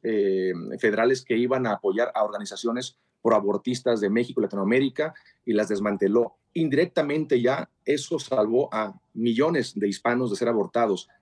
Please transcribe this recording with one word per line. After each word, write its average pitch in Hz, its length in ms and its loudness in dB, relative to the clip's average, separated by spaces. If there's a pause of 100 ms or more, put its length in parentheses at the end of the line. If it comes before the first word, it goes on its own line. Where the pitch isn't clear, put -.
eh, 98 480 0 (280)
federales 117 440 2
que 113 140 -2
iban 123 280 0
a 107 80 0
apoyar 104 400 0
a 107 100 0
organizaciones 104 760 -6 (260)
proabortistas 110 800 0
de 101 100 0
México 117 280 -2
y 110 40 2
Latinoamérica 127 720 -2 (320)
y 117 80 -2
las 107 140 2
desmanteló. 104 680 0 (180)
Indirectamente 147 880 0
ya 127 280 0 (160)
eso 147 340 -2
salvó 117 540 0
a 107 260 -4 (140)
millones 120 600 0
de 104 120 0
hispanos 120 420 0
de 101 80 -4
ser 117 100 0
abortados. 110 600 0 (140)